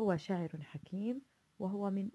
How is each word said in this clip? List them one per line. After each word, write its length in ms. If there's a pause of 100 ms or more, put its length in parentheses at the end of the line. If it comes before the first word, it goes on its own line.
هو 160
شاعر 460
حكيم، 600 (360)
وهو 320
من 240